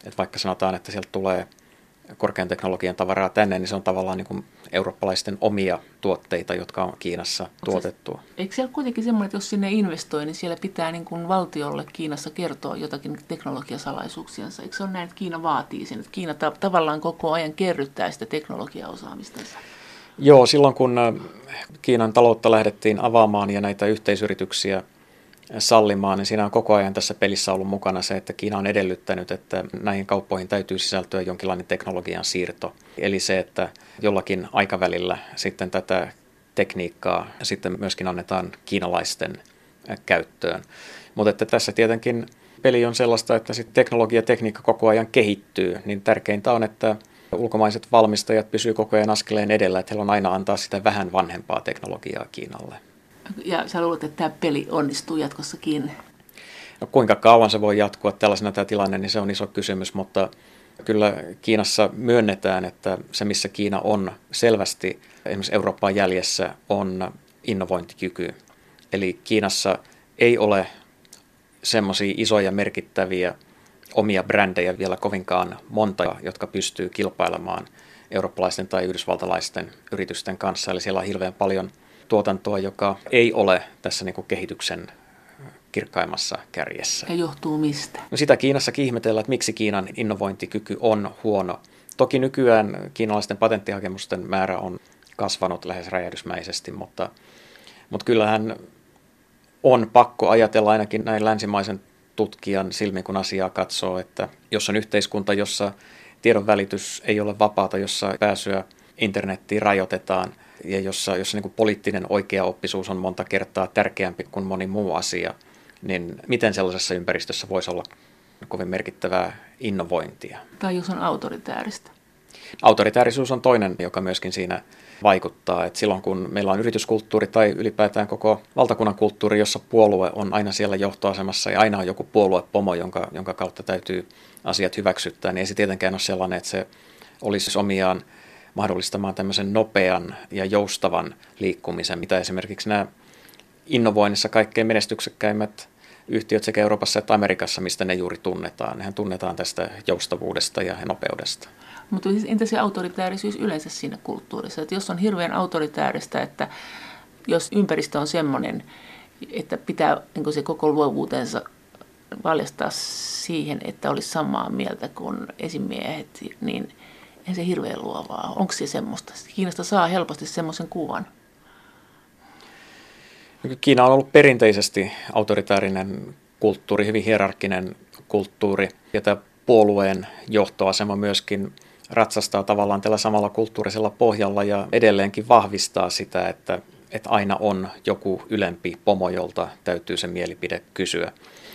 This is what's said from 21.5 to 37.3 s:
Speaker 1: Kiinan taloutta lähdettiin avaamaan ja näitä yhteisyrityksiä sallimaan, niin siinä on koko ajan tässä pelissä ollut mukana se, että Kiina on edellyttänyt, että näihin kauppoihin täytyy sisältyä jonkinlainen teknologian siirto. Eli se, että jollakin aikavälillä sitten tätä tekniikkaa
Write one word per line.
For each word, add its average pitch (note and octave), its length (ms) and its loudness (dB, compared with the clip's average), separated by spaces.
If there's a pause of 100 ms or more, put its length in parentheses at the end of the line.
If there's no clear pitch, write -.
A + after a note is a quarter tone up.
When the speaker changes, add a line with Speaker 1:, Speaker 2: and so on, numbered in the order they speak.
Speaker 1:
Kiinan A2+ 320 2
taloutta A#2 380 8
lähdettiin G#2+ 480 4
avaamaan G#2+ 500 4
ja G2+ 120 0
näitä G2+ 240 -2
yhteisyrityksiä G2 960 -2 (760)
sallimaan, G2+ 600 4
niin G2 80 -2
siinä G#2+ 200 0
on G2+ 60 -4
koko A2 220 4
ajan G2 200 2
tässä - 200 -4
pelissä G2 400 0
ollut F#2+ 140 -2
mukana G2 340 -2
se, F#2+ 160 -4
että - 160 -10
Kiina G#2 240 -4
on F#2+ 100 -2
edellyttänyt, F#2+ 640 -2
että F#2 320 -6 (180)
näihin G2 240 -2
kauppoihin F#2+ 420 -2
täytyy F#2+ 320 -4
sisältyä F#2+ 420 -4
jonkinlainen F2+ 440 -4
teknologian F2+ 600 -6
siirto. F2+ 480 -6 (240)
Eli G2 220 -2
se, F#2+ 200 0
että F2+ 300 -4 (320)
jollakin F#2+ 520 0
aikavälillä F2+ 640 -2 (180)
sitten F#2 360 -6
tätä F#2 400 -4 (440)
tekniikkaa F2+ 720 -4 (160)